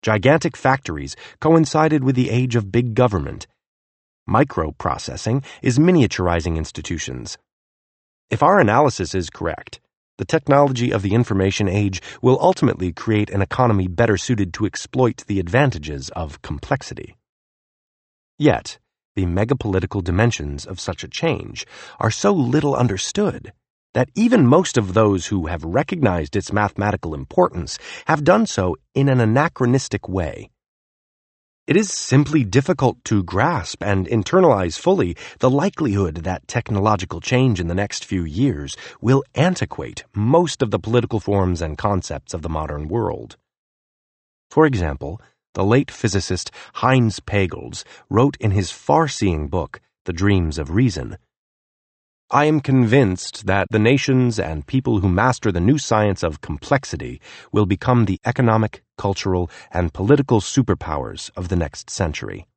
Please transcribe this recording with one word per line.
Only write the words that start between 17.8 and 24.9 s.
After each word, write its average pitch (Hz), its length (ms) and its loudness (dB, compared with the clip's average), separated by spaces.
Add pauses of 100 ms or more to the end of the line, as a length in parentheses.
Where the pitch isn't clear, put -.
Yet, 143 400 2 (380)
the 95 100 0
megapolitical 98 760 0
dimensions 87 600 0
of - 160 -14
such - 240 -10
a - 40 -14
change - 580 -6 (320)
are 113 120 2
so 202 220 0
little 143 420 2
understood 123 800 -2 (400)
that 127 220 0
even 220 320 4
most 151 320 4
of 95 160 -2